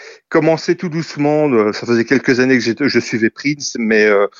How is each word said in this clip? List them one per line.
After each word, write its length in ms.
commençais 440
tout 140
doucement, 600
euh, 240
ça 140
faisait 180
quelques 360
années 180
que 60
j'étais, 240
je 100
suivais 320
Prince, 480
mais, 280
euh, 200